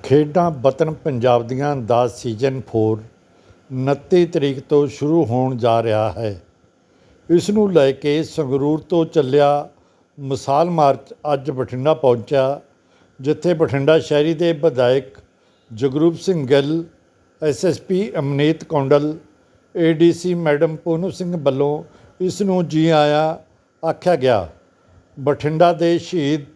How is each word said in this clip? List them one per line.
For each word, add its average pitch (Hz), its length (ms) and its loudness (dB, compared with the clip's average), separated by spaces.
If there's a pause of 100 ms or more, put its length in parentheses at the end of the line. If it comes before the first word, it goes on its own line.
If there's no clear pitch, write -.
ਖੇਡਾਂ 151 420 2
ਵਤਨ 139 420 -2
ਪੰਜਾਬ 120 540 0
ਦੀਆਂ 139 300 -4
ਦਾ 120 320 0
ਸੀਜ਼ਨ 127 600 -4
ਫੋਰ 110 300 0 (720)
ਉਨੱਤੀ 139 540 0
ਤਰੀਕ 143 340 -2
ਤੋਂ 143 260 2
ਸ਼ੁਰੂ 165 380 0
ਹੋਣ 127 320 -2
ਜਾ 113 260 2
ਰਿਹਾ 110 300 0
ਹੈ। 110 180 -6 (1000)
ਇਸ 170 200 2
ਨੂੰ 208 220 0
ਲੈ 139 200 4
ਕੇ 147 300 -2
ਸੰਗਰੂਰ 143 580 -2
ਤੋਂ 170 260 0
ਚੱਲਿਆ 143 640 2 (500)
ਮਿਸਾਲ 139 520 -2
ਮਾਰਚ 143 420 2 (200)
ਅੱਜ 135 180 -4
ਬਠਿੰਡਾ 131 440 -2
ਪਹੁੰਚਿਆ, 135 680 0 (600)
ਜਿੱਥੇ 151 340 -2
ਬਠਿੰਡਾ 151 440 2
ਸ਼ਹਿਰੀ 156 360 0
ਦੇ 170 180 0
ਵਿਧਾਇਕ 131 680 0 (520)
ਜਗਰੂਪ 139 460 0
ਸਿੰਘ 165 300 -4
ਗਿੱਲ, 143 380 0 (580)
ਐਸ 151 220 -2
ਐਸ 151 160 0
ਪੀ 185 200 -2 (180)
ਅਮਨੀਤ 147 460 -2
ਕੌਂਡਲ, 147 500 0 (640)
ਏ 165 160 2
ਡੀ 165 200 4
ਸੀ 175 220 -4
ਮੈਡਮ 156 420 0
ਪੂਨਮ 165 340 -4
ਸਿੰਘ 175 260 -6
ਵੱਲੋਂ 143 480 -2 (360)
ਇਸ 185 220 -4
ਨੂੰ 185 260 0
ਜੀ 160 200 2
ਆਇਆਂ 151 480 2 (460)
ਆਖਿਆ 165 340 0
ਗਿਆ। 117 320 0 (680)
ਬਠਿੰਡਾ 151 560 0
ਦੇ 170 260 0
ਸ਼ਹੀਦ 147 580 -4